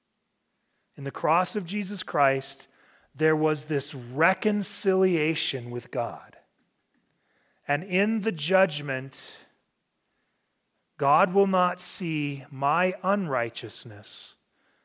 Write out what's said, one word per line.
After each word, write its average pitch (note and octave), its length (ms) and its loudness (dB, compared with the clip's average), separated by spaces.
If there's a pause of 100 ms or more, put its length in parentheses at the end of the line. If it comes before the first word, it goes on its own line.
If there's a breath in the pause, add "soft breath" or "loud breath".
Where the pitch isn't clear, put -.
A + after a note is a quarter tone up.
(960)
In C#3 80 -12
the C#3 60 -6
cross E3+ 460 0
of G3 100 -4
Jesus G3 360 -6
Christ, C3+ 640 0 (480 soft breath)
there D#3 180 4
was D3+ 300 2
this D3 300 -4
reconciliation E3 1800 0
with A#2+ 200 -8
God. - 460 -6 (1300)
And D3 160 0
in G#3 380 0
the G3+ 120 -2
judgment, D3 1080 0 (1600)
God D#3+ 340 4
will G3 140 6
not F3+ 340 2
see D3 720 -4
my D#3 520 0
unrighteousness, B2 1300 -4 (480)